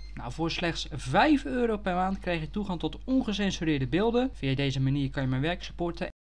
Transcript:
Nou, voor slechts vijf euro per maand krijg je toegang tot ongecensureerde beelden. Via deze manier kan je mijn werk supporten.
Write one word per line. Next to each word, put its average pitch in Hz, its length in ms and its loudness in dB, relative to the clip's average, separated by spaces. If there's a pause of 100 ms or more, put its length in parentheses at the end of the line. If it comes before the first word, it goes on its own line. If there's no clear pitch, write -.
(140)
Nou, 120 180 -8
voor 156 200 -2
slechts - 400 -2
vijf 220 540 4
euro 240 320 0
per 196 160 -2
maand 185 260 0
krijg 175 220 -2
je 156 80 -6
toegang 190 300 -4
tot - 240 -4
ongecensureerde 196 840 0
beelden. 233 460 2
Via 135 220 0
deze 139 240 2
manier 135 300 2
kan 135 140 -2
je 131 60 0
mijn 127 120 2
werk 175 220 -2
supporten. - 440 -4 (140)